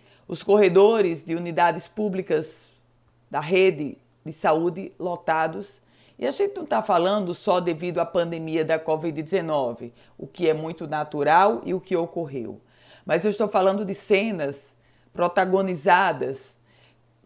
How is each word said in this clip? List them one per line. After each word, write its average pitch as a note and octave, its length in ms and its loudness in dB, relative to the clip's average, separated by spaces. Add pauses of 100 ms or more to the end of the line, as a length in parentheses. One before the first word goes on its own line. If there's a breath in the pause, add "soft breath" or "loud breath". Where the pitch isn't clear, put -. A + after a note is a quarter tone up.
(300 soft breath)
os F3 160 -8
corredores G3 800 6
de E3 100 -4
unidades E3+ 540 0
públicas F#3 760 -4 (640)
da C#3 120 -4
rede D#3+ 580 0 (260)
de D#3 80 -10
saúde E3+ 640 -2
lotados. E3 840 -4 (360 soft breath)
E - 80 -10
a B3+ 60 0
gente G4+ 240 -2
não F4 100 -10
tá A3 160 -2
falando F#3 540 0
só F3+ 240 0
devido E3+ 400 -4
à E3 80 0
pandemia E3 580 -2
da D#3 140 0
covid D#3+ 420 -4
dezenove, D3 720 -2 (240 soft breath)
o - 80 -14
que D#3+ 240 -2
é D#3 60 4
muito D#3+ 320 -8
natural D3+ 800 2
e F3 100 -4
o F#3 60 -4
que - 160 -4
ocorreu. C#3+ 640 -6 (440 soft breath)
Mas E3+ 200 0
eu G#3+ 80 0
estou G#3 160 -2
falando G3+ 360 2
de F3 80 -6
cenas F3 800 -2 (400 soft breath)
protagonizadas F3 1400 0 (680 soft breath)